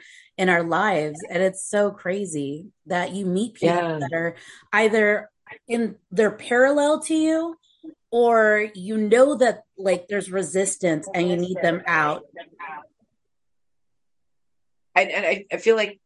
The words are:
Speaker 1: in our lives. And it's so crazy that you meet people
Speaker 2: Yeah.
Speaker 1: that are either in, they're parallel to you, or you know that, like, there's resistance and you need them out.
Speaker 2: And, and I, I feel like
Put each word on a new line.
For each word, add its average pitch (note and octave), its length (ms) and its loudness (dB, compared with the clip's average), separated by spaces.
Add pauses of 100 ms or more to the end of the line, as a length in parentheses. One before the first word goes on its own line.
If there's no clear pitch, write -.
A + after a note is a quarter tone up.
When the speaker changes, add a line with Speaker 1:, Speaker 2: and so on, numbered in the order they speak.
(380)
Speaker 1:
in F#3 120 0
our E3+ 140 2
lives. E3 560 -2 (100)
And F3+ 120 -2
it's F#3+ 240 -2
so G#3 260 0
crazy E3+ 760 -6 (200)
that F3+ 260 -4
you G3 120 -6
meet F#3+ 300 -2
people E3+ 200 2
Speaker 2:
Yeah. E3+ 240 -2
Speaker 1:
that C#3+ 140 -6
are E3 220 -4 (380)
either G#3+ 560 2 (380)
in, A#3 280 -4 (160)
they're G#3 200 2
parallel C#4+ 720 2
to D#4+ 100 -4
you, D#4+ 440 0 (540)
or A3 640 4
you F#3+ 240 -6
know A#3+ 380 4
that, A3+ 280 2 (140)
like, F#3+ 320 0
there's F#3+ 220 -4
resistance F3+ 840 -2
and F3+ 160 0
you F3 80 0
need F3+ 240 -2
them E3+ 260 0
out. D#3 360 0 (2750)
Speaker 2:
And, F#3 160 2
and F#3+ 140 -4
I, G3 260 -2
I - 60 -6
feel A3+ 180 2
like G#3 300 -4